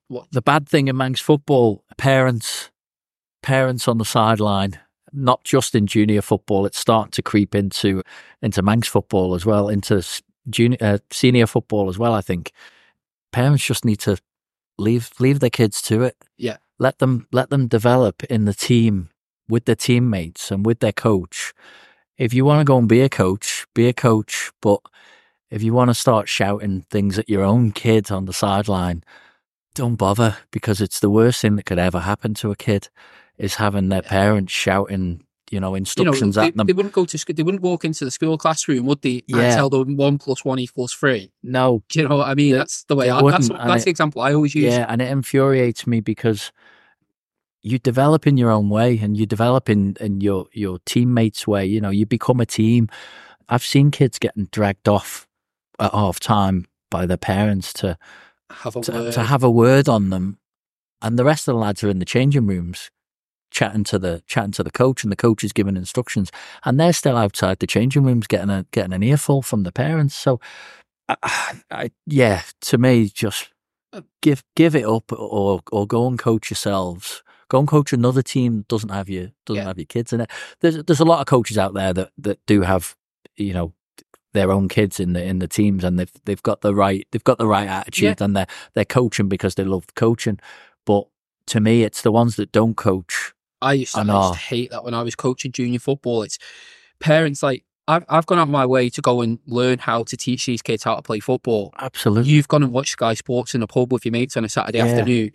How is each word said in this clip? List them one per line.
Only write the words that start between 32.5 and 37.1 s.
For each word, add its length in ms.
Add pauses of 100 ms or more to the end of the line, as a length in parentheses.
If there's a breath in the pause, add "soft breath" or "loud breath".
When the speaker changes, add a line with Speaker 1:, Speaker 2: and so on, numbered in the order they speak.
Speaker 2:
a 60
kid 320 (480 soft breath)
is 200
having 340
their 120
Speaker 1:
Yeah. 60
Speaker 2:
parents 440
shouting, 720 (280)
you 100
know, 80
Speaker 1:
You 20
know, 60
Speaker 2:
instructions 580
Speaker 1:
they, 140
Speaker 2:
at 80
them. 100
Speaker 1:
they 60
wouldn't 200
go 140
to 100